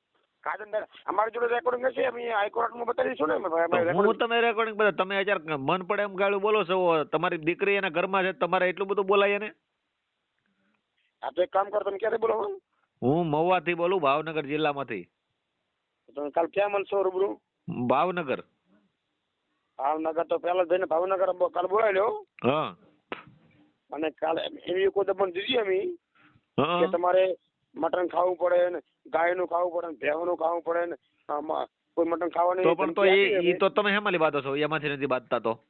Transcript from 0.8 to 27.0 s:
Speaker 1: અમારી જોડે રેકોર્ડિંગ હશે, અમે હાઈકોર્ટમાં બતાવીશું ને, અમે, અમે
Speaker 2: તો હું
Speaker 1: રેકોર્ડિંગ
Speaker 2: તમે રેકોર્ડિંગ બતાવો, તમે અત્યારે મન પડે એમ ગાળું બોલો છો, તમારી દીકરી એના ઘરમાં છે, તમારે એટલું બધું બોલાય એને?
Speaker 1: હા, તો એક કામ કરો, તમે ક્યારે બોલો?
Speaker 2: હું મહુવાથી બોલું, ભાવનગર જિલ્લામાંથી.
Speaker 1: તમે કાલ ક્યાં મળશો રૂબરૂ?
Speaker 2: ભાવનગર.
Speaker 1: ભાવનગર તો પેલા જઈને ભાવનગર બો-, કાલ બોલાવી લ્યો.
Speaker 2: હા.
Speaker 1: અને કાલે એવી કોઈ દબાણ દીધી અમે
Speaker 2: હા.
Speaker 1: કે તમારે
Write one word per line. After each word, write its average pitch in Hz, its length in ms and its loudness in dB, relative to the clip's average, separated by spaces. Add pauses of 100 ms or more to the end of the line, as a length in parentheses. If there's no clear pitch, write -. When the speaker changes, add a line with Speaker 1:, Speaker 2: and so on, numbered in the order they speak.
Speaker 1:
અમારી 208 260 -2
જોડે 233 160 -2
રેકોર્ડિંગ 240 400 -2
હશે, 254 180 -2
અમે 240 240 -4
હાઈકોર્ટમાં 226 560 -2
બતાવીશું 254 420 -2
ને, - 80 2
અમે, 196 100 -2
અમે 165 220 2
Speaker 2:
તો 170 100 2
હું 170 100 4
Speaker 1:
રેકોર્ડિંગ 196 320 4
Speaker 2:
તમે 233 220 2
રેકોર્ડિંગ 226 360 0
બતાવો, 208 140 6
તમે 190 280 0
અત્યારે 180 380 -2
મન 165 300 0
પડે 202 160 0
એમ 196 120 -6
ગાળું 196 260 0
બોલો 214 220 2
છો, 170 400 2
તમારી 170 340 0
દીકરી 175 380 0
એના 190 140 0
ઘરમાં 185 340 0
છે, 185 100 -2
તમારે 180 360 0
એટલું 190 180 -4
બધું 196 200 -2
બોલાય 202 280 4
એને? 208 140 -6 (1700)
Speaker 1:
હા, 123 140 -8
તો 175 60 0
એક 180 100 0
કામ 196 180 0
કરો, 208 100 0
તમે 196 180 -4
ક્યારે 220 200 -2
બોલો? 220 180 0 (680)
Speaker 2:
હું 160 260 2
મહુવાથી 165 460 2
બોલું, 175 260 0
ભાવનગર 156 460 0
જિલ્લામાંથી. 139 600 -4 (1080)
Speaker 1:
તમે 147 160 -6
કાલ 165 160 0
ક્યાં 202 240 -2
મળશો 196 320 -2
રૂબરૂ? 185 280 0 (560)
Speaker 2:
ભાવનગર. 143 560 0 (1400)
Speaker 1:
ભાવનગર 156 460 -2
તો 170 140 -2
પેલા 175 240 0
જઈને 180 220 0
ભાવનગર 180 480 0
બો-, 180 160 0
કાલ 175 180 -4
બોલાવી 208 260 2
લ્યો. 285 320 0 (180)
Speaker 2:
હા. 127 320 0 (1160)
Speaker 1:
અને 151 180 -4
કાલે 160 300 -2 (240)
એવી 185 220 0
કોઈ 196 180 2
દબાણ 190 260 0
દીધી 208 260 -2
અમે 196 220 0 (800)
Speaker 2:
હા. 160 220 2
Speaker 1:
કે 170 80 4
તમારે 180 360 4 (520)